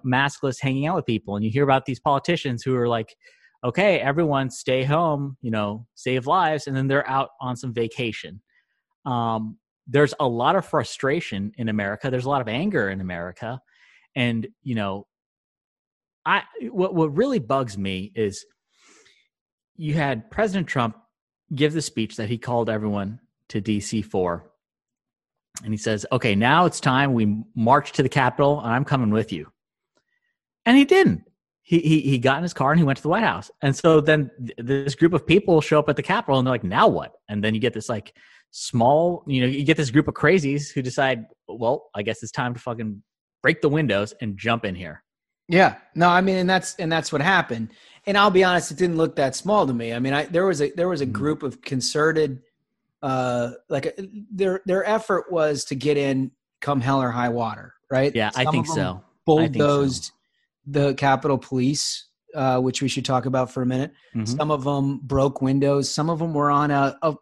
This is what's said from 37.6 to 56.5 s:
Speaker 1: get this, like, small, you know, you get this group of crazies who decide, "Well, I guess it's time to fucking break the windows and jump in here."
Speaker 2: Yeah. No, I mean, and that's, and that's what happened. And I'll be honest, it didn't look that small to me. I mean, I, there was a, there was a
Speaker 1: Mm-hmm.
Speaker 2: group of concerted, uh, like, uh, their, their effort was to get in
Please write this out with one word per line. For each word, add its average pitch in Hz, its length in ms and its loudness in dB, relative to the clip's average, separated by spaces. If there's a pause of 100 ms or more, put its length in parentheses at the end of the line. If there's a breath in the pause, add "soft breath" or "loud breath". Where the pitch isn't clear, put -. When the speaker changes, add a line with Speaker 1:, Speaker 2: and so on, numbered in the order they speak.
Speaker 1:
get 117 120 0
this, 110 160 -10
like, 107 260 -8 (360 soft breath)
small, 151 760 2
you 135 140 0
know, 123 60 2
you 139 180 -2
get 156 140 4
this 143 120 -2
group 143 180 4
of 131 40 -2
crazies 143 580 2
who 139 120 -4
decide, 127 420 -2 (220)
"Well, 117 480 -4
I 104 80 -6
guess 110 200 -6
it's 113 100 -12
time 123 200 -4
to 120 80 -12
fucking 113 420 -8 (400)
break 165 200 2
the 151 80 4
windows 107 500 0
and 104 160 -6
jump 113 300 -2
in 92 80 -4
here." 85 280 -14 (480)
Speaker 2:
Yeah. 175 260 6 (180)
No, 170 160 4
I 180 100 6
mean, 190 160 2
and 180 140 0
that's, 185 240 0
and 165 180 -4
that's 160 180 -2
what 143 120 -2
happened. 147 480 0 (360 soft breath)
And 202 120 0
I'll 202 120 6
be 190 140 6
honest, 180 260 2
it 147 60 -14
didn't 170 220 0
look 160 180 0
that 135 180 0
small 196 320 2
to 135 60 -2
me. 117 220 -4
I 120 40 -4
mean, 131 140 -2
I, 147 140 0
there 170 180 0
was 175 160 0
a, 143 120 0
there 170 180 -2
was 160 100 -2
a 139 60 -2
Speaker 1:
Mm-hmm. 104 80 -6
Speaker 2:
group 151 280 -2
of 135 200 -8
concerted, 147 800 0 (600)
uh, 127 500 -2 (180)
like, 143 160 -2
uh, 196 160 -8 (280)
their, 190 360 -2
their 185 200 0
effort 208 460 -2
was 151 340 0
to - 80 -6
get 143 220 0
in 135 360 0 (280)